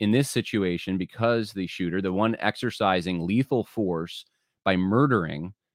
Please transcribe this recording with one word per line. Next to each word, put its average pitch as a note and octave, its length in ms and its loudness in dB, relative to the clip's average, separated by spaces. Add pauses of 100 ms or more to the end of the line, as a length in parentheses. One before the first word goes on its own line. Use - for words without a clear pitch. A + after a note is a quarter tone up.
in G#2 100 2
this C3+ 200 2
situation, F#2+ 640 -2
because A2 560 -2
the F#2+ 140 -4
shooter, F2 340 -4
the F#2+ 120 -2
one A2 280 0
exercising F#2 840 0
lethal A2+ 380 0
force F2 600 -4 (400)
by F#2+ 120 4
murdering F#2 760 2 (220)